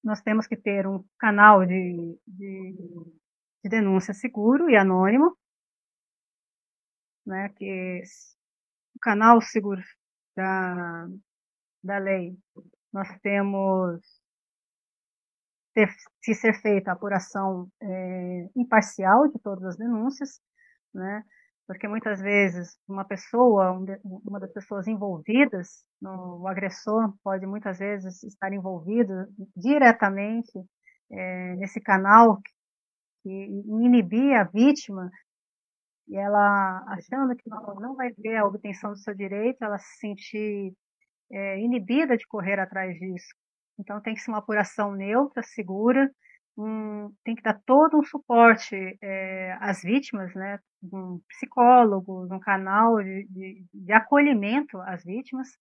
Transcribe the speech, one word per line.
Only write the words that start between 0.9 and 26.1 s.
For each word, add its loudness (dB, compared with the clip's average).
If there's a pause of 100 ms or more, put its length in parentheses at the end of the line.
canal 8
de, -4
de, -14 (880)
de -6
denúncia 0
seguro 0
e 8
anônimo, 4 (1900)
né, -8
que -8
s-, -20 (600)
o -20
canal 6
seguro -6 (540)
da, -6 (760)
da -4
lei, -4 (560)
nós -6 (140)
temos 0 (1700)
ter, 4 (320)
que -2
ser 2
feita -2
a -2
apuração, -6 (140)
é, -8
imparcial 2
de -4
todas -10
as -8
denúncias, -6 (540)
né, -10 (440)
porque -12
muitas -6
vezes 0 (100)
uma -8
pessoa, 2
um -6
de-, -12
uma -14
das -14
pessoas -10
envolvidas, -2 (160)
no, -14